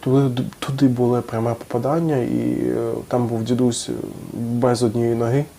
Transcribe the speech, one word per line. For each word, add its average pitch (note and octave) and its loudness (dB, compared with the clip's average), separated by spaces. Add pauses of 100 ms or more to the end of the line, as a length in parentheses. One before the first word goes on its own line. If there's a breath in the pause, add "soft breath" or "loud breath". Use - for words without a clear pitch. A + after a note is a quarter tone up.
Туди, C3 2 (160)
туди C3+ 2
було A#2+ 2
пряме A#2 -2
попадання, D3 0
і, B2 0
е, A#2 -2 (160)
там A#2+ 0
був A2+ -2
дідусь A#2+ 0 (420)
без A#2+ 0
однієї A#2 2
ноги A#2 0 (140)